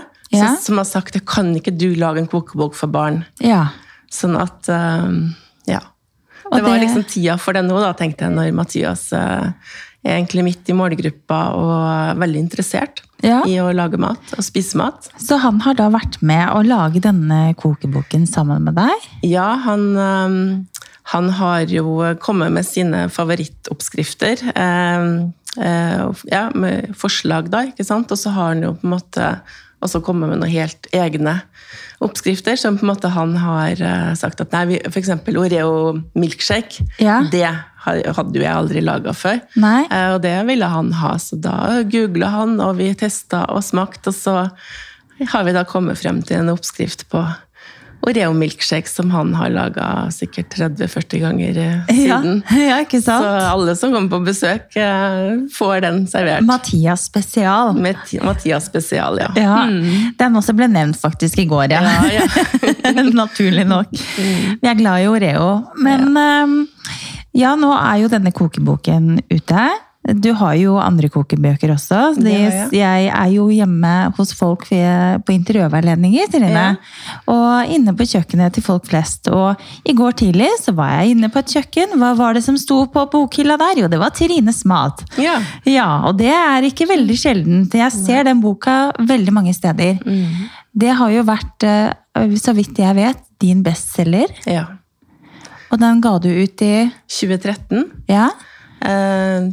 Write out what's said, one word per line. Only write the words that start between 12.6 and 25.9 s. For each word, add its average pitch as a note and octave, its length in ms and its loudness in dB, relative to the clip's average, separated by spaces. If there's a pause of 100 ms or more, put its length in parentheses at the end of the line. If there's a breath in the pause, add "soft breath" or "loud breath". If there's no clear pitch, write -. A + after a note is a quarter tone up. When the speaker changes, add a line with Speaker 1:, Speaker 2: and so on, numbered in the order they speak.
Speaker 1:
Ja. A#3 220 4
Speaker 2:
i F#3+ 120 0
å F3+ 160 0
lage E3+ 240 0
mat - 240 -4 (160)
og G3+ 80 -4
spise - 320 -4
mat. - 400 -4
Speaker 1:
Så C#4+ 220 0
han A#3 220 2
har C4+ 120 0
da G#3+ 160 2
vært - 320 -2
med D#3+ 280 2
å G#3+ 140 2
lage F3+ 380 2
denne D#3+ 540 2
kokeboken D3 720 -2
sammen D3+ 360 0
med D#3+ 120 0
deg? C4+ 340 0 (140)
Speaker 2:
Ja, F3+ 340 0
han, G#3 400 0
ehm, F#3+ 680 -2 (400 loud breath)
han F3+ 240 -2
har F3+ 360 0
jo E3 540 -2
kommet E3+ 320 -2
med E3+ 140 -2
sine F3 440 -2
favorittoppskrifter, E3+ 1300 -6 (180)
ehm, F3 760 0 (240)
eh, E3+ 460 -2